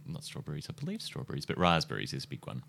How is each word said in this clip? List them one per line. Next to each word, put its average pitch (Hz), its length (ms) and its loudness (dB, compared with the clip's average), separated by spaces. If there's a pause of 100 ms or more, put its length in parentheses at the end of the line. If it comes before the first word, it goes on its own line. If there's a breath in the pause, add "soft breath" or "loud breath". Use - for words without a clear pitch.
not - 160 -6
strawberries, - 480 -6
I - 100 -10
believe 190 220 -4
strawberries, - 420 -6
but - 140 -2
raspberries 80 540 6
is 69 120 -2
a - 40 -10
big - 180 -8
one, - 220 -6